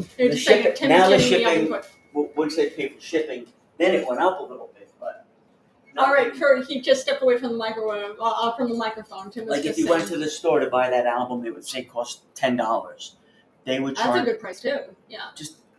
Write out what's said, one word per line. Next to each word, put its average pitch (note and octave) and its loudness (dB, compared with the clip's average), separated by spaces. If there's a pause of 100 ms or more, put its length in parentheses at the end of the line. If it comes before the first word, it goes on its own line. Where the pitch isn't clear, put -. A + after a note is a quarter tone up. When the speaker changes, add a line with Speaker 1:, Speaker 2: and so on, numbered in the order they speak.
(180)
Speaker 1:
They're B3+ 4
Speaker 2:
The - 0
Speaker 1:
just - -4
saying, G#3 8
Speaker 2:
shipping, - 2
Speaker 1:
"Tim C#4 0
Speaker 2:
now F#3+ 8
Speaker 1:
is - 8
Speaker 2:
the - 2
Speaker 1:
getting A#2+ 4
me A3 4
Speaker 2:
shipping, - 2
Speaker 1:
on - -6
quick." - -18 (220)
Speaker 2:
w-, D3 -2
once D3+ -2
they D3 2
pay C3+ -6
for - -18
shipping, C3+ -6 (320)
then F3+ 4
it - -2
went - -2
up F#3 2
a - -10
little - -16
bit, - -20 (100)
but - -12 (720)
Speaker 1:
All C4+ 4
right, C4 4
Speaker 2:
nothing. C4+ -8
Speaker 1:
Kurt, C4 4
he C4+ -6
just C4 2
stepped C#4 -4
away B3 4
from B3 -4
the A#3 -4
microwave, G#3+ -6
uh, - -6
uh, A3+ -2
from B3 -2
the A#3 -4
microphone. G#3+ -8
Tim A3+ -12
was G#3+ -4
Speaker 2:
Like, C#3+ 0
if D3 -2
Speaker 1:
just D#3 -4
Speaker 2:
you E3 2
went E3 4
Speaker 1:
saying. E3+ -8
Speaker 2:
to D3 -4
the - -4
store D3+ 0
to C3 0
buy B2+ 0
that B2 2
album, A#2+ -2
it A2+ -8
would - -18
say B2+ -8
cost - -10 (120)
ten B2+ 0
dollars. A2+ -4 (480)
They C3 -4
would C#3 -4
Speaker 1:
That's A#3 0
a - 2
Speaker 2:
charge - 0
Speaker 1:
good A3 -2
price, - -14
too. C4+ -4 (300)
Yeah. - -16
Speaker 2:
just, - -16 (220)